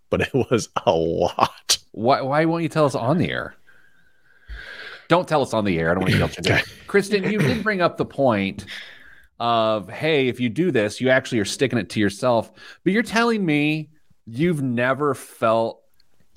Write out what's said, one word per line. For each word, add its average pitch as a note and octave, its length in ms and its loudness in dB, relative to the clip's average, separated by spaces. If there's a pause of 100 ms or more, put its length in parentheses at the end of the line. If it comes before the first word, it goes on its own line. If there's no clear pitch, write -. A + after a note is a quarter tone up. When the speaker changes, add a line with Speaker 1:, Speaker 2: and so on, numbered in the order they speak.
Speaker 1:
but F#2 120 0
it - 120 -4
was A#2 360 0 (160)
a - 60 4
lot. E2 880 0 (140)
Speaker 2:
Why, A#2 300 0
why C#3+ 240 0
won't E3 180 -2
you D3+ 60 -2
tell D#3 160 2
us C3+ 100 0
on C3 220 0
the G2 140 0
air? - 240 -6 (1500)
Don't F3 200 2
tell D3+ 140 2
us - 120 -2
on G#2+ 120 2
the F2+ 140 2
air. E2 100 0
I F2 60 4
don't F#2 80 0
want F#2 80 0
to - 80 2
guilt E2+ 260 -2
you. - 80 2
Speaker 1:
Okay. - 100 2 (240)
Speaker 2:
Kristen, G3+ 440 0
you G#3+ 80 0
did F#3 240 0
bring G3+ 180 0
up D#3+ 160 0
the D3 80 0
point G2+ 600 0 (720)
of, A2 500 0
hey, D3 380 0
if A#2+ 120 -2
you B2 100 0
do D#3 220 -2
this, G#2 300 0
you B2+ 80 2
actually C3 300 2
are G2 60 0
sticking B2 340 -2
it F#2+ 120 -4
to A2+ 80 -2
yourself. A2 520 0 (320)
But F#3 100 2
you're A3+ 100 2
telling A3+ 400 0
me D3+ 460 0 (380)
you've D3 340 0
never C3 540 0
felt, A2+ 680 0 (560)